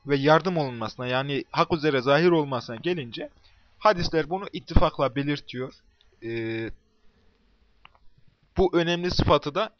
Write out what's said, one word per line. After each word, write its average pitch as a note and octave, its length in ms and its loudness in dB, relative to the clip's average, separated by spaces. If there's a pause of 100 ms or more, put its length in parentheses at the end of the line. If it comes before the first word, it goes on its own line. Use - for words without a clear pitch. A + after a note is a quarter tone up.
ve C#3 100 0
yardım D#3 400 4
olunmasına, B2 500 -6
yani C3+ 440 -2
hak E3 220 0
üzere D3 280 2
zahir C#3+ 300 4
olmasına C#3 460 -2
gelince C#3+ 540 -8 (480)
hadisler E3 520 0
bunu F#3+ 220 -6
ittifakla D3+ 640 2
belirtiyor. C#3 580 -6 (480)
Ee, A2+ 480 -6 (1900)
bu F3+ 220 4
önemli F3 320 0
sıfatı D3 440 2
da G#3 260 -4